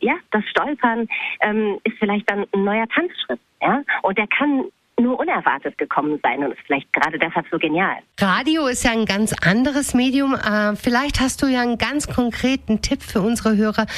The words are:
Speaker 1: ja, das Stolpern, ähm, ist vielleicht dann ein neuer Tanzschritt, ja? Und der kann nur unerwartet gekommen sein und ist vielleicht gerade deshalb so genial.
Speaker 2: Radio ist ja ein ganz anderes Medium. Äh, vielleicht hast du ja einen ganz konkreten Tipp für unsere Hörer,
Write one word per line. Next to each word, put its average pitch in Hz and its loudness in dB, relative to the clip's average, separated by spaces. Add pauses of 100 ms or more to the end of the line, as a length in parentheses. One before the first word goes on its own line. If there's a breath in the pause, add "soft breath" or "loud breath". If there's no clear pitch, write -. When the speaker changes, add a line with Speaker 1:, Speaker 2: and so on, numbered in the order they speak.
Speaker 1:
ja, 269 0 (160)
das 214 0
Stolpern, 233 0 (340 loud breath)
ähm, 208 2
ist 220 -4
vielleicht 208 0
dann 202 -4
ein 196 2
neuer 220 0
Tanzschritt, - -4 (220)
ja? 220 0 (200 loud breath)
Und 190 -2
der 214 0
kann 277 0 (340)
nur 247 2
unerwartet 165 -2
gekommen 151 -2
sein 127 0
und 139 -2
ist - -10
vielleicht - -2
gerade 151 -2
deshalb 170 -2
so 165 0
genial. 165 0 (220)
Speaker 2:
Radio 247 2
ist 247 -2
ja 240 2
ein 226 2
ganz 202 2 (120)
anderes 262 2
Medium. 262 2
Äh, 208 0
vielleicht 247 0
hast 254 -2
du 277 2
ja 254 2
einen 240 0
ganz 269 -2
konkreten 247 0
Tipp - -2
für - -2
unsere 220 2
Hörer, 214 2 (100)